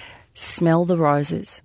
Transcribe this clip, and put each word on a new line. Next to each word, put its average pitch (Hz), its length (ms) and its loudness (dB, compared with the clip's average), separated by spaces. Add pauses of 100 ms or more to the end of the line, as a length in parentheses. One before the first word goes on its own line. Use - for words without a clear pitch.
(360)
Smell 165 480 2
the 175 140 0
roses. 147 680 -2